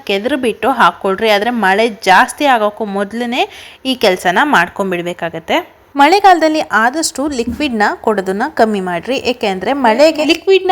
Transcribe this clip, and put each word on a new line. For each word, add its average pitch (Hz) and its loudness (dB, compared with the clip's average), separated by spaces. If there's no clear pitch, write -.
ಕೆದರ್ಬಿಟ್ಟು 220 -2
ಹಾಕೊಳ್ರಿ. 202 0
ಆದ್ರೆ 208 0
ಮಳೆ 220 2
ಜಾಸ್ತಿ 214 2
ಆಗೋಕ್ಕೂ 220 0
ಮೊದಲನೇ 226 -4
ಈ 262 -2
ಕೆಲ್ಸನ 185 0
ಮಾಡ್ಕೊಂಡ್ಬಿಡ್ಬೇಕಾಗತ್ತೆ. 180 -2
ಮಳೆಗಾಲದಲ್ಲಿ 320 4
ಆದಷ್ಟು 262 -2
ಲಿಕ್ವಿಡ್‌ನ 240 -4
ಕೊಡೋದನ್ನ 196 -2
ಕಮ್ಮಿ 220 0
ಮಾಡ್ರಿ. 185 -4
ಏಕೆಂದ್ರೆ 214 -4
ಮಳೆಗೆ 285 2
ಲಿಕ್ವಿಡ್‌ನ 370 0